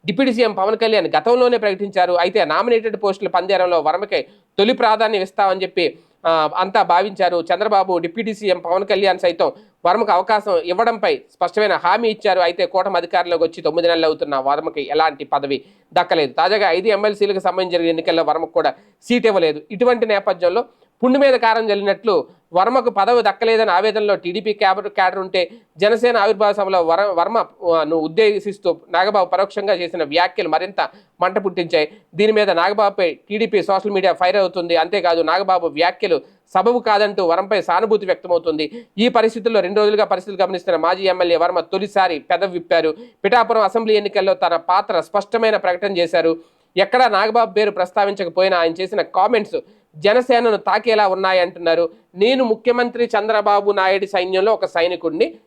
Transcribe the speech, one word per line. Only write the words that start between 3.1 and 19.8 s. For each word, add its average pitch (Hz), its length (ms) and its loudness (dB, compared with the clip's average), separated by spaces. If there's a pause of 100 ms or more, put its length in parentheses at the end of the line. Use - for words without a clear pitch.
పందేరంలో 180 520 0
వర్మకే 165 480 -2 (300)
తొలి 214 160 2
ప్రాధాన్యం 214 480 0
ఇస్తామని 190 400 -2
చెప్పి, 180 360 -4 (300)
ఆ, 156 280 2
అంతా 190 280 0
భావించారు. 180 600 0 (100)
చంద్రబాబు, 190 440 0
డిప్యూటీ 196 360 -6
సీఎం 196 260 -2
పవన్ 175 260 -2
కళ్యాణ్ 190 340 0
సైతం 170 320 0 (340)
వర్మకు 208 260 2
అవకాశం 190 460 0
ఇవ్వడంపై 185 580 0
స్పష్టమైన 190 580 -2
హామీ 196 360 0
ఇచ్చారు. 208 300 0
అయితే 175 260 0
కూటమి 185 320 -2
అధికారంలోకి 175 460 0
వచ్చి 165 180 -4
తొమ్మిది 170 260 2
నెలలు 165 180 2
అవుతున్న 156 300 -2
వర్మకి 147 560 -2
ఎలాంటి 151 340 0
పదవి 139 400 -4 (280)
దక్కలేదు. 165 400 0
తాజాగా 190 360 0
ఐదు 185 180 0
ఎమ్మెల్సీలకు 202 520 0
సంబంధించి 185 320 -2
జరిగిన 170 180 0
ఎన్నికల్లో 165 340 0
వర్మకు 156 280 -2
కూడా 160 220 0 (280)
సీటు 240 260 0
ఇవ్వలేదు. 165 340 2 (100)
ఇటువంటి 240 340 0